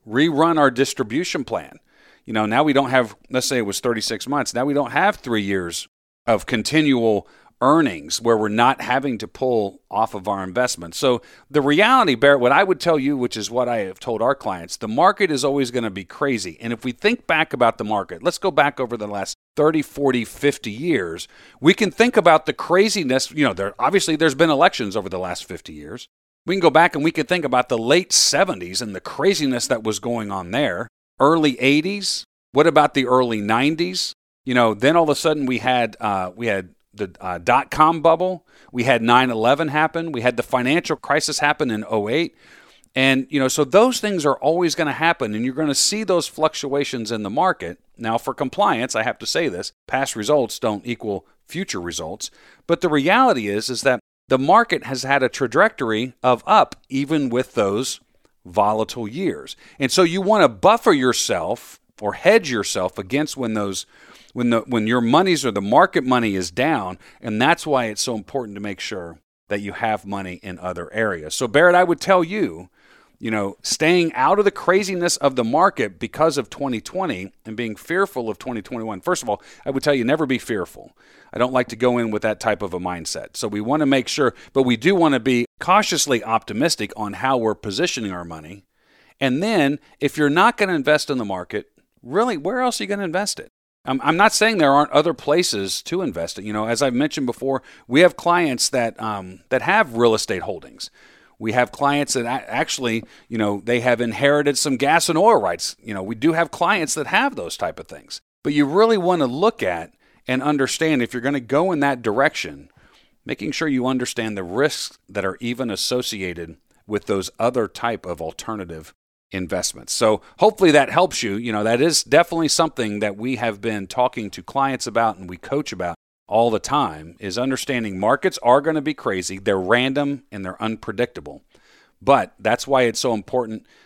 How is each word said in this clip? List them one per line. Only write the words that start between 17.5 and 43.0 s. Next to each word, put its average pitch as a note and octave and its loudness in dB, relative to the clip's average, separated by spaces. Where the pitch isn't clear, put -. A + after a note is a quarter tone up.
about A#2+ 2
the G#2+ -8
market, G2 -4
let's E3 -2
go F#3+ -2
back C#3+ 2
over A#2+ -4
the G#2+ -8
last G2+ -8
thirty, D#3 2
forty, C3 0
fifty - -2
years, G#2 -4
we E3+ 6
can G3+ 0
think A#3+ 0
about E3 6
the C#3+ -2
craziness. F3 0
You D3 0
know, A2+ 2
there, G2 -6
obviously D#3 2
there's D3+ 2
been D#3+ 2
elections C3+ 0
over F#2+ -6
the F#2 -6
last F2+ -8
fifty E2+ -14
years. D2+ -16
We F3 -2
can G3 -2
go E3 2
back E3 4
and C#3+ -4
we E3 0
can D#3 -4
think F3+ -4
about B2+ -2
the A#2+ -2
late C#3+ 0
seventies G2+ -2
and G#2+ -8
the F#2 -10
craziness C#3+ -2
that A2+ -4
was A2 -2
going A2 -6
on F#2 -6
there, A#2 -2
early D3+ 4
eighties. D#3 0
What D#3 4
about D3 4
the C3 2
early A#2+ 2
nineties? D#3 0
You B2+ -2
know, A#2 4
then B2+ 2
all E3+ 6
of D3+ 2
a C#3 2
sudden D3+ 0
we B2+ 0
had, A#2+ 0
uh, F#2+ -2
we A#2 -8
had F#2+ -2
the, G2+ -8
uh, F2+ -6
dot-com C#3 4
bubble, E3+ 2
we B2 -2
had A#2+ 4
nine B2 6
eleven B2+ 2
happen, D#3+ 0
we B2 -6
had B2 2
the A#2 0
financial C#3 0
crisis D3 -2
happen D3 0
in G#2+ -4
oh G#2+ -2
eight. D#3 -2
And, C3+ 2